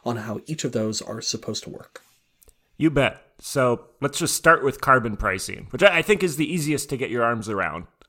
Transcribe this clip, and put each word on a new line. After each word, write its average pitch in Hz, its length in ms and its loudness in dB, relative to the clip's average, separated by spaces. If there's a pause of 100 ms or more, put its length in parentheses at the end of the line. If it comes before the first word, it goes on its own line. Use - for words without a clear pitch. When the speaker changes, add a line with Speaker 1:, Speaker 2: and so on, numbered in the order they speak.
Speaker 1:
on 117 140 -2
how 110 300 -6
each 156 160 -6
of 131 80 -2
those 110 320 -2
are 110 180 -10
supposed - 440 -6
to - 40 -14
work? - 320 -16 (760)
Speaker 2:
You 156 120 4
bet. 135 320 0 (220)
So 123 440 0 (140)
let's 139 180 -2
just 156 160 -2
start 165 280 6
with 135 180 -2
carbon 117 360 4
pricing, 98 540 -4
which 131 100 -2
I, 180 160 8
I 165 60 2
think 208 200 2
is 156 140 -2
the 156 140 0
easiest 151 380 -2
to 139 80 -6
get 123 120 -4
your 120 140 0
arms 113 260 0
around. 90 380 -4 (220)